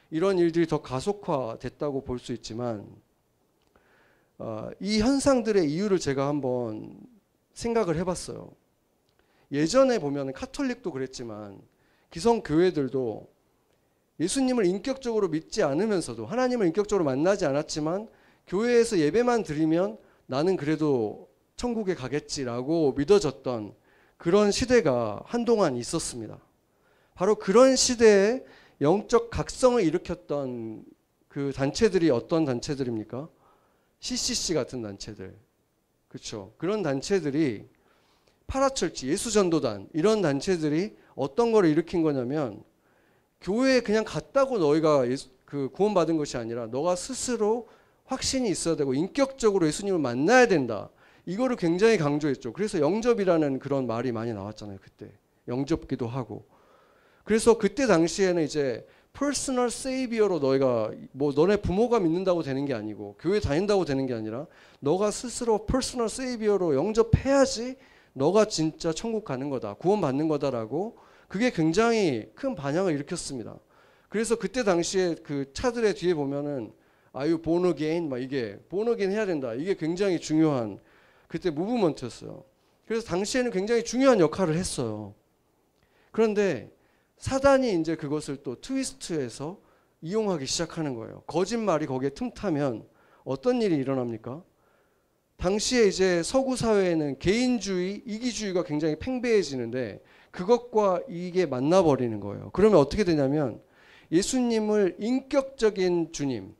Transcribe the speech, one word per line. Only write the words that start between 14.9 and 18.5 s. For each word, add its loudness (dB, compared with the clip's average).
믿지 -4
않으면서도, -2
하나님을 0
인격적으로 0
만나지 0
않았지만 -4
교회에서 2